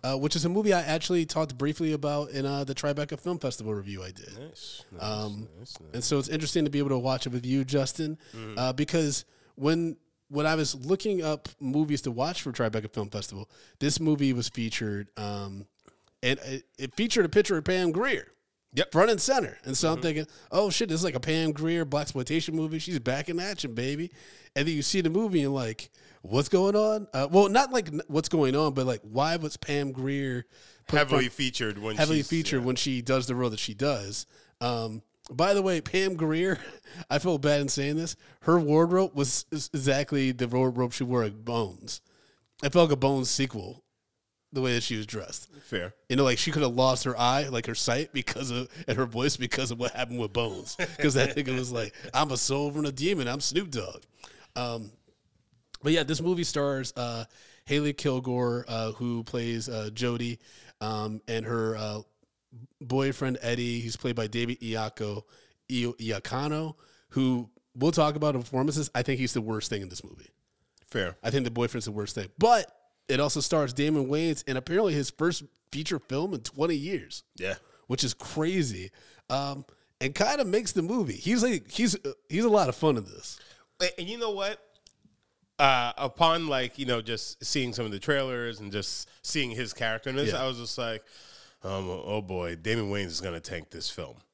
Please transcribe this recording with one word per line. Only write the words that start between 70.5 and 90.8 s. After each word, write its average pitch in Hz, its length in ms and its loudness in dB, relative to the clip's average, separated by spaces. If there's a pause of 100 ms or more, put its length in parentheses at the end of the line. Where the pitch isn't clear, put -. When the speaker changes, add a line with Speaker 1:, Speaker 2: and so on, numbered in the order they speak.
Speaker 2:
Fair. 90 340 -2
Speaker 1:
I 113 80 0
think 131 140 2
the 117 60 0
boyfriend's 117 360 -2
the 107 60 -8
worst 104 220 -6
thing. 95 140 -6 (100)
But 226 340 6 (360)
it 131 120 4
also 147 200 2
stars 143 340 2
Damon 143 320 2
Wayans 151 420 0
in 131 80 -2
apparently 170 380 2
his 139 160 0
first 160 320 0 (280)
feature 151 280 -4
film 156 340 -2
in 135 80 -4
twenty 156 360 0
years. 151 480 -6 (120)
Speaker 2:
Yeah. 95 180 -4 (340)
Speaker 1:
Which 127 160 0
is 120 100 -2
crazy. 151 760 -2 (380)
Um, 139 360 -4 (360)
and 131 140 -2
kinda 269 300 2
makes 202 280 0
the 185 100 0
movie. 175 340 -2
He's 214 260 2
like, 226 280 0
he's, 208 240 2 (120)
uh, 135 60 -6 (160)
he's 190 160 0
a 240 40 6
lot 202 200 6
of 123 80 -2
fun 151 200 4
in 107 80 -4
this. - 340 -16 (420)
Speaker 2:
And, 180 180 0
and 175 100 -8
you 220 100 -8
know 226 120 -2
what? 202 320 -4 (960)
Uh, 127 400 4
upon, 160 500 2
like, 127 300 -2
you 135 80 -4
know, 120 160 2
just 113 420 -8
seeing 127 280 -2
some 120 120 -4
of 107 60 -4
the 98 80 -6
trailers 123 600 -2
and 101 120 -10
just - 360 -6 (140)
seeing 139 280 -2
his 113 220 -6
character 113 380 -4
in 131 60 -4
this, 139 160 0
Speaker 1:
Yeah. 120 100 -2
Speaker 2:
I 131 40 -2
was 127 120 -4
just 117 200 -8
like, 113 240 -6 (600)